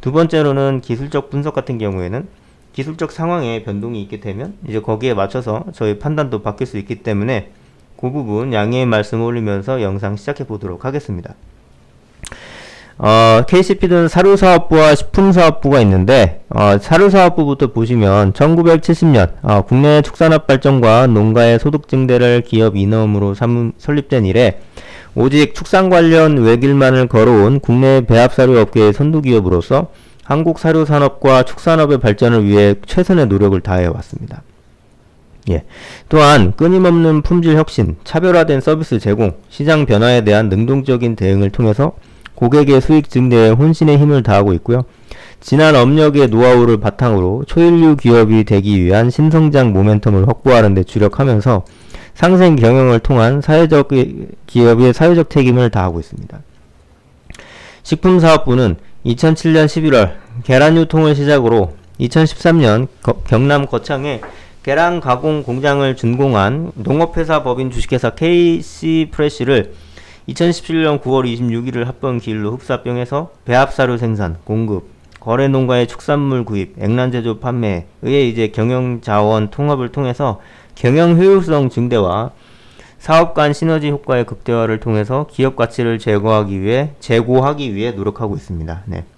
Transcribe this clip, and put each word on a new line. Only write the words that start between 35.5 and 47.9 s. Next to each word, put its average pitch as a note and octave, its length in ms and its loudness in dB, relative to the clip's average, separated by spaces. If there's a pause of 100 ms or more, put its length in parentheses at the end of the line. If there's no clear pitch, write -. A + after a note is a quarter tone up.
예. E2 140 -4 (440)
또한 C#3+ 460 4
끊임없는 E3+ 640 2
품질 E3 360 2
혁신, B2+ 460 -2
차별화된 E3 580 0
서비스 D#3 360 -2
제공, G#2 360 -2 (160)
시장 D3+ 360 -2
변화에 A#2+ 380 2
대한 G#2 260 2
능동적인 A#2+ 640 -2
대응을 G2 360 0
통해서 A2+ 420 0 (400)
고객의 C3+ 480 2
수익 D3+ 300 2
증대에 A#2+ 400 4
혼신의 D3 480 2
힘을 C#3+ 240 2
다하고 G2+ 300 2
있고요. A#2 280 -2 (580)
지난 D#3 360 2
업력의 C#3+ 540 4
노하우를 A#2+ 500 4
바탕으로 G#2+ 680 -2
초일류 E3 520 4